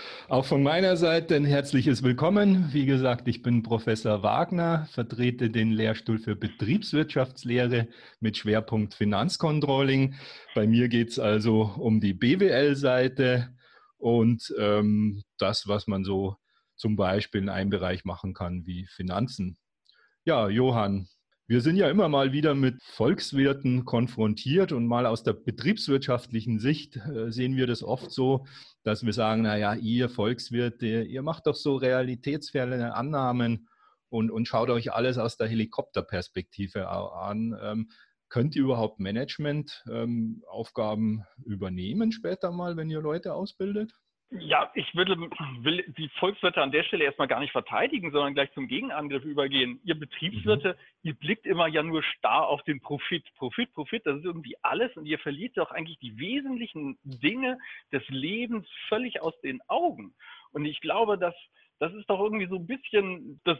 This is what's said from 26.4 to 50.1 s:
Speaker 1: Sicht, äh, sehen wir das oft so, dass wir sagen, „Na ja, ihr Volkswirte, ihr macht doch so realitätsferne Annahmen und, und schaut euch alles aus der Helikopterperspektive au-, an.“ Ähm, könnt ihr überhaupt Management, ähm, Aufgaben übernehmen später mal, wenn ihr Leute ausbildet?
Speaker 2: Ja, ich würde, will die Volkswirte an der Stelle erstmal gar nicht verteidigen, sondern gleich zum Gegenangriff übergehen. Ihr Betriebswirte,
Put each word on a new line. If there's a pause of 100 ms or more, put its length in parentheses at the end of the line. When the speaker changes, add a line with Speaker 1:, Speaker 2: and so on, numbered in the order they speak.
Speaker 1:
Sicht,
äh,
sehen
wir
das
oft
so, (380)
dass
wir
sagen,
„Na
ja,
ihr
Volkswirte,
ihr
macht
doch
so
realitätsferne
Annahmen (400)
und,
und
schaut
euch
alles
aus
der
Helikopterperspektive
au-,
an.“
Ähm, (380)
könnt
ihr
überhaupt
Management,
ähm,
Aufgaben (220)
übernehmen
später
mal,
wenn
ihr
Leute
ausbildet? (360)
Speaker 2:
Ja,
ich
würde, (440)
will (120)
die (100)
Volkswirte
an
der
Stelle
erstmal
gar
nicht
verteidigen,
sondern
gleich
zum
Gegenangriff
übergehen.
Ihr
Betriebswirte,